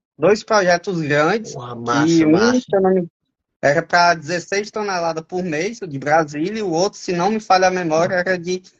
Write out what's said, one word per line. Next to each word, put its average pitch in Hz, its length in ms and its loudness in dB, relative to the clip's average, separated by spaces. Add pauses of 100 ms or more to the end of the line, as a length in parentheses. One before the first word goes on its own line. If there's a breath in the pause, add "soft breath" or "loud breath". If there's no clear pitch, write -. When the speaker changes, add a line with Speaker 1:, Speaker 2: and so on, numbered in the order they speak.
(180)
Speaker 1:
Dois 196 260 2
projetos 180 560 0
grandes, 156 540 0
Speaker 2:
Porra, - 200 -12
massa, 120 340 0
Speaker 1:
e 165 180 4
um, 156 60 4
Speaker 2:
massa. 233 280 4
Speaker 1:
se - 120 -10
eu 196 80 2
não 190 140 4
me, 175 140 -2 (540)
era 147 200 2
pra 175 320 2
dezesseis 170 560 -6
toneladas 170 540 -4
por 180 180 -6
mês, 185 380 -4
o 196 60 -10
de 139 120 -10
Brasília, 151 600 -2
e 214 40 -6
o 190 80 -4
outro, 180 280 -2
se - 140 -6
não 175 180 0
me 220 100 -2
falha 185 280 4
a - 20 4
memória, 180 440 0
era 180 220 -2
de 180 260 -6 (160)